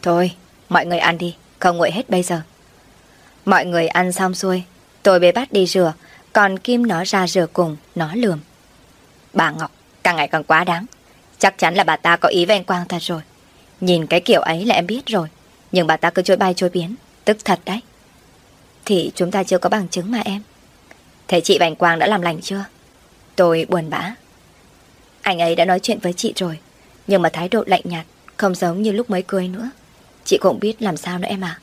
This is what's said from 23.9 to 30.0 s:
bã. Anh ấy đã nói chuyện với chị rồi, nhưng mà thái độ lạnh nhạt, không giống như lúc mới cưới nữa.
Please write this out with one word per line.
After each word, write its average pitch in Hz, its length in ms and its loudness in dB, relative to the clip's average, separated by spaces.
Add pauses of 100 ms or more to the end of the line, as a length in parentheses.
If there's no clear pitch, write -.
bã. 180 240 -6 (1080)
Anh 185 160 -2
ấy 170 180 2
đã 170 80 4
nói 185 160 0
chuyện 214 180 -4
với 175 140 -4
chị 214 240 -6
rồi, 165 220 -6 (480)
nhưng 196 160 2
mà 165 60 2
thái 175 200 -6
độ 220 180 0
lạnh 190 180 2
nhạt, 165 220 -10 (300)
không 190 180 0
giống 180 280 -2
như 214 100 0
lúc 226 180 -4
mới 180 120 -2
cưới 180 260 -4
nữa. 226 220 -10 (540)